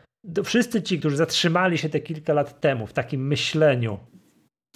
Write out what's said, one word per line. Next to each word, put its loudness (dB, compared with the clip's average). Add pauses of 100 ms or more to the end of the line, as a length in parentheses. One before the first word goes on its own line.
(240)
Do-, -4
wszyscy 0
ci, -2
którzy 0
zatrzymali 2
się -4
te -2
kilka -4
lat 0
temu 0
w -20
takim -4
myśleniu, 2 (760)